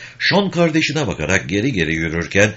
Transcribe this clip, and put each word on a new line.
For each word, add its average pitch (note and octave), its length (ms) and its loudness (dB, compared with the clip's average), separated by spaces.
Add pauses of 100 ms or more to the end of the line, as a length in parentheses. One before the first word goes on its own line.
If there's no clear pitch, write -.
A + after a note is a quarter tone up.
(200)
Sean F#3+ 320 0
kardeşine D#3 560 0
bakarak D#2 420 0
geri G#2 220 0
geri E2 240 0
yürürken E2 600 0